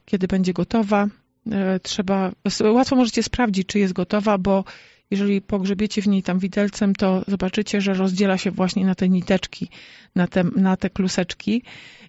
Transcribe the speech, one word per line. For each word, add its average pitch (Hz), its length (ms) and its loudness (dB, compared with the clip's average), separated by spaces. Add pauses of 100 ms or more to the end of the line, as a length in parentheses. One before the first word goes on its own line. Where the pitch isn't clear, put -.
kiedy 190 220 -2
będzie 185 260 0
gotowa, 202 540 0 (440)
e, 190 280 0
trzeba, 190 520 -2 (140)
s-, 196 160 -2
łatwo 240 340 4
możecie 233 280 2
sprawdzić, 202 440 -2
czy - 120 0
jest 190 140 2
gotowa, 208 440 0
bo 190 260 2 (480)
jeżeli 202 300 0
pogrzebiecie 202 600 -2
w 196 60 0
niej 196 160 2
tam 185 160 0
widelcem, 196 560 0
to 190 320 2
zobaczycie, 196 540 -2
że 196 120 0
rozdziela 190 440 2
się 185 140 -2
właśnie 185 340 0
na 185 100 2
te 185 140 2
niteczki, 185 600 0 (460)
na 175 120 2
te, 185 160 0
na 190 340 2
te 190 120 -2
kluseczki. 196 720 -2 (460)